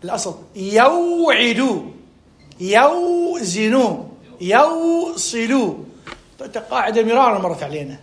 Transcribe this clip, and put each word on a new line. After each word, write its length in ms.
الأصل 320
يوعد، 1400
يوزن، 1400
يوصل. 1400
قاعدة 320
مرارا 360
مرت 240
علينا. 400